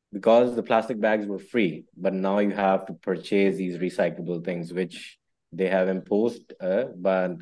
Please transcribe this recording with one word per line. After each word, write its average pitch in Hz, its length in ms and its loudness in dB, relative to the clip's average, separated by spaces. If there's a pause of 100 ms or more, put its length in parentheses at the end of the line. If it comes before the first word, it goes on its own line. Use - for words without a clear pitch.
(120)
because 117 440 4
the 113 80 -2
plastic 113 360 0
bags 107 260 2
were 98 120 -6
free, 90 460 -2 (120)
but 92 160 -2
now 95 280 0
you 104 100 2
have 95 360 2
to 90 80 -12
purchase 95 600 0
these 90 220 -4
recyclable 87 680 -2
things, 87 280 -6
which - 460 -6 (340)
they 90 160 -2
have 92 200 2
imposed, 104 720 -2
uh, 98 260 0 (100)
but 92 460 0